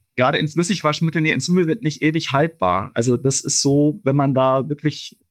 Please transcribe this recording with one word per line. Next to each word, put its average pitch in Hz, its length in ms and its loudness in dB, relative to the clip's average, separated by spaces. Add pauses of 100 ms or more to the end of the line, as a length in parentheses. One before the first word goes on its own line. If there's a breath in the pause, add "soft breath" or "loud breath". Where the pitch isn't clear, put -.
(160)
gerade 156 220 2
in 156 100 0
Flüssigwaschmitteln, 160 800 -2
die 156 60 2
Enzyme 175 340 0
sind 160 160 -2
nicht 147 200 -4
ewig 156 300 0
haltbar. 131 640 0
Also 120 240 2
das 131 240 -2
ist - 200 -2
so, 147 420 2
wenn 135 120 0
man 139 180 2
da 131 360 2
wirklich - 480 -6 (140)